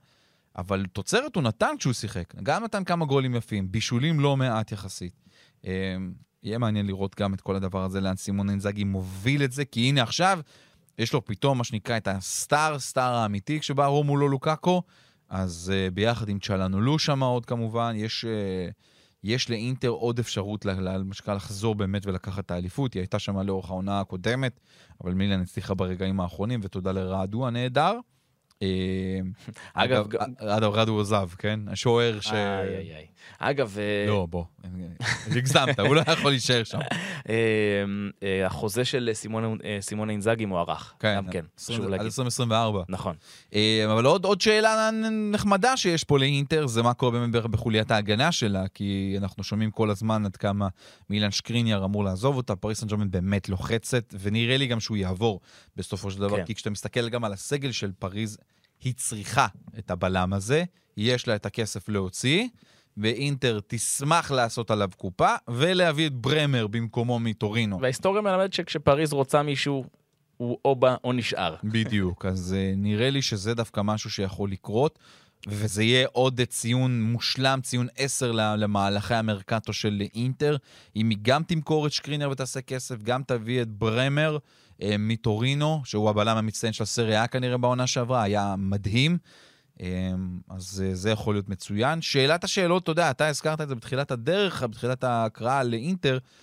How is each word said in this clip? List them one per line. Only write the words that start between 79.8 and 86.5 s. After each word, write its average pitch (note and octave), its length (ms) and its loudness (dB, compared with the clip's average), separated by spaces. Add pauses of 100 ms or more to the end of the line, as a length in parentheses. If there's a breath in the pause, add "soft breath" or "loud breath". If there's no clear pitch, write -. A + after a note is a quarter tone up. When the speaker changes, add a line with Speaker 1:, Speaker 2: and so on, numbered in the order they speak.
Speaker 1:
אינטר, C3 420 0 (400 loud breath)
אם A2+ 140 2
היא G#2 120 0
גם B2+ 200 4
תמכור D#3 440 0
את D3 60 0
שקרינר C#3+ 380 -4
ותעשה C3+ 300 -6
כסף, B2+ 420 -8
גם B2 200 0
תביא B2 400 0
את A2+ 60 -2
ברמר, C3+ 720 2 (440 soft breath)
אה, G#2 160 2
מטורינו, B2 840 0
שהוא G#2+ 260 2
הבלם G#2 260 4
המצטיין A2 360 0